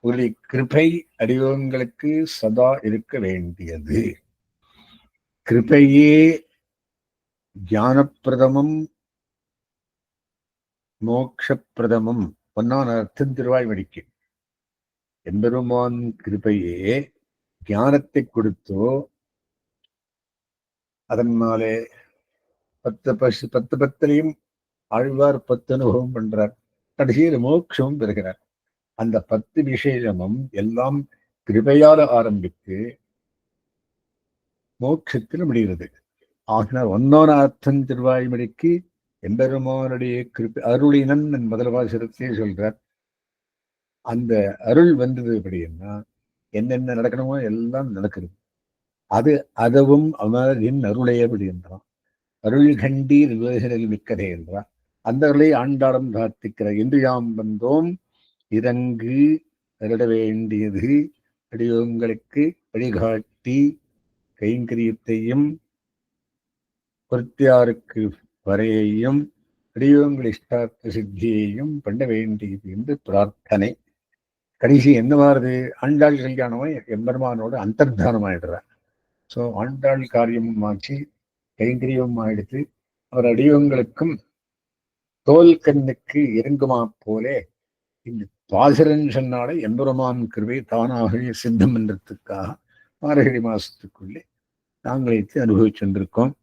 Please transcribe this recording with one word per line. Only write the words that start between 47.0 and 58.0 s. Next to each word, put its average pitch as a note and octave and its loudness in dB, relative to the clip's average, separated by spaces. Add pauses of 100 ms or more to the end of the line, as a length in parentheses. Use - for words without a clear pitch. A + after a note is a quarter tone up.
எல்லாம் A#2 -6
நடக்குது. F#2+ -8 (800)
அது B2 2 (200)
அதவும் C#3 4
அமரின் B2 -2
அருளே A#2+ 0
அப்படின்றான். F#2+ -8 (600)
"அருள் C#3+ 4
கண்டீர் C3+ 2
உலகினில் A#2+ -2
மிக்கதே" G#2 -6
என்றான். F2 -12 (320)
அந்த C3+ 0
அருளை D3 6
ஆண்டாளும் C3 0
பிரார்த்திக்கிற G#2+ -4
"என்று C3 0
யாம் B2 -2
வந்தோம் B2 -2 (520)